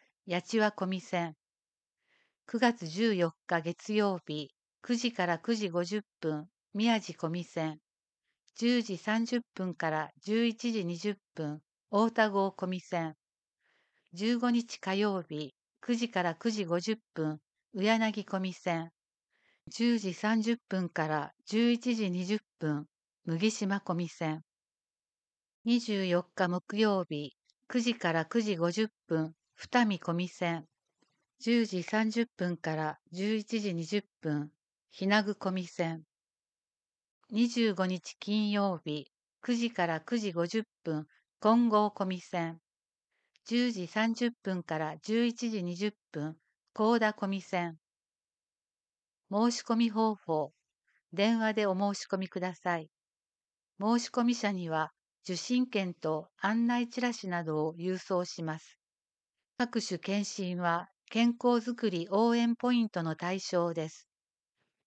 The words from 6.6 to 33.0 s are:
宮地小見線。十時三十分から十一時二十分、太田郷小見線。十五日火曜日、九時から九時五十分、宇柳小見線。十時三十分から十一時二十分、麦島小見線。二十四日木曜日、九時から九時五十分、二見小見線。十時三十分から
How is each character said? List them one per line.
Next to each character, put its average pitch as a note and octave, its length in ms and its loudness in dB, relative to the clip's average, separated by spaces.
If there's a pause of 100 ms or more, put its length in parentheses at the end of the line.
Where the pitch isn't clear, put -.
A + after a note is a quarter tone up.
宮 A3 260 2
地 F3 140 -12
小 E3 160 -4
見 F3 140 -4
線。 D#3+ 360 -6 (760)
十 A#3+ 280 2
時 F#3+ 140 -6
三 A3+ 280 0
十 A#3+ 160 -2 (140)
分 F#3 180 -4
か D#3+ 160 -2
ら D#3 220 -2 (100)
十 A3+ 240 0
一 A#3 260 -2
時 G#3 140 -2
二 E3+ 120 -4
十 G3+ 200 -4 (160)
分、 D3+ 280 -6 (280)
太 A3 220 4
田 A3 180 4
郷 G3 220 2
小 - 160 -6
見 F#3 120 -4
線。 E3 360 -4 (960)
十 A3 240 0
五 A#3+ 140 2
日 A#3 280 0
火 F#3+ 140 -2
曜 G3 300 0
日、 D3+ 320 -8 (260)
九 A#3+ 140 0
時 A#3 140 -2
か F#3 120 0
ら E3+ 140 0
九 A#3 160 -2
時 G#3 140 -2
五 E3+ 140 0
十 A3 200 -2 (160)
分、 D#3 240 -2 (340)
宇 F#3+ 100 -2
柳 A3 400 2
小 F#3+ 160 -4
見 F#3 140 -4
線。 E3+ 380 -4 (800)
十 A#3+ 260 2
時 F#3+ 160 -2
三 G#3+ 300 2
十 A#3 140 2 (120)
分 F#3+ 180 0
か D#3 200 -2
ら D3+ 260 -2 (140)
十 A#3 240 4
一 A#3+ 240 0
時 G#3 160 0
二 F3+ 140 -2
十 G#3+ 140 0 (200)
分、 D3+ 260 -2 (400)
麦 E3 240 2
島 G3 320 -2
小 F3 140 -4
見 E3+ 120 -2
線。 D#3+ 340 -4 (1200)
二 A#3 160 4
十 G#3 260 0
四 F3 180 4 (120)
日 F#3 120 2
木 F3+ 300 -2
曜 G3+ 320 4
日、 D3 260 -6 (320)
九 B3 140 0
時 A#3 140 2
か E3 180 0
ら D#3+ 140 2
九 A#3 160 0
時 G#3 120 0
五 E3+ 140 2
十 G#3+ 200 0 (180)
分、 D#3+ 260 0 (220)
二 A#3+ 300 2
見 G3+ 120 0
小 - 160 -4
見 F3 140 -2
線。 E3 380 -4 (760)
十 A#3 260 2
時 F3+ 180 -4
三 A3 280 0
十 A#3 160 0 (100)
分 F3 180 -2
か D#3+ 200 -2
ら D#3 240 -4 (120)